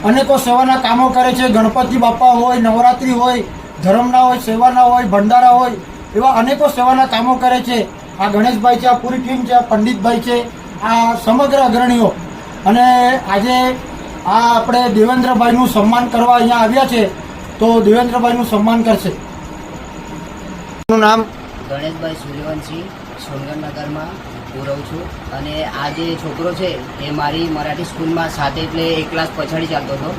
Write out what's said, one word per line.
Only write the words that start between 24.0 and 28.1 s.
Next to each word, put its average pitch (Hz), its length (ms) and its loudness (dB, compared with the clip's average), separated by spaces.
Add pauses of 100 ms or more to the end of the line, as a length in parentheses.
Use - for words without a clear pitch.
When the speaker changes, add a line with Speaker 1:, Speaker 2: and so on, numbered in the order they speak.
Speaker 2:
હું 135 100 -10
રહું 139 180 -6
છું. 160 200 -10 (340)
અને 151 260 -6
આ 139 240 -6
જે 160 260 -6
છોકરો 156 380 -6
છે 185 140 -4 (400)
એ 147 40 -8
મારી 147 420 -4
મરાઠી 151 320 -6
સ્કૂલમાં 165 440 -4